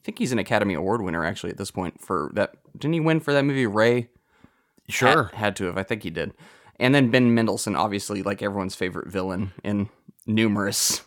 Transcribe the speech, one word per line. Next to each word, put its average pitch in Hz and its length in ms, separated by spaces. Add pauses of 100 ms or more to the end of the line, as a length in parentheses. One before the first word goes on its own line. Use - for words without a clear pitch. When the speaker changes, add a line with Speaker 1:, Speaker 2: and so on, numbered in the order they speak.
Speaker 1:
think - 160
he's 131 140
an 117 60
Academy 101 360
Award 95 280
winner, 82 220
actually, 90 260
at - 80
this 98 120
point. 92 300
For 76 340
that, - 220 (220)
didn't 156 160
he 165 60
win 160 200
for 143 140
that 139 100
movie, 135 220
Ray? 117 420 (800)
Speaker 2:
Sure. 113 360
Speaker 1:
Had, 87 100
had 104 220
to 98 80
have. 90 120
I 95 60
think 104 200
he 95 80
did. 82 220 (480)
And 127 140
then 131 160
Ben 123 240
Mendelsohn, 110 420
obviously, 101 460
like, 101 200
everyone's 98 320
favorite 92 340
villain 95 440 (120)
in 101 240 (380)
numerous 104 800